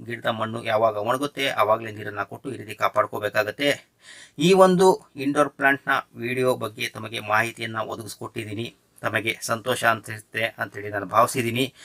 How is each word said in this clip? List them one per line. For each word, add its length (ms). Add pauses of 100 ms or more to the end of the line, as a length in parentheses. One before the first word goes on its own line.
ಗಿಡದ 240
ಮಣ್ಣು 380
ಯಾವಾಗ 320
ಒಣಗುತ್ತೆ 520
ಆವಾಗಲೇ 440
ನೀರನ್ನ 300
ಕೊಟ್ಟು 320
ಈ 20
ರೀತಿ 180
ಕಾಪಾಡ್ಕೋಬೇಕಾಗತ್ತೆ. 1120 (520)
ಈ 140
ಒಂದು 640
indoor 340
ಪ್ಲಾಂಟ್‌ನ 680
video 380
ಬಗ್ಗೆ 320
ತಮಗೆ 320
ಮಾಹಿತಿಯನ್ನ 560
ಒದಗಿಸ್ಕೊಟ್ಟಿದ್ದೀನಿ. 1000 (240)
ತಮಗೆ 420
ಸಂತೋಷ 420
ಅನ್ಸುತ್ತೆ 600
ಅಂತೇಳಿ 460
ನಾನು 160
ಭಾವಿಸಿದ್ದೀನಿ. 680 (100)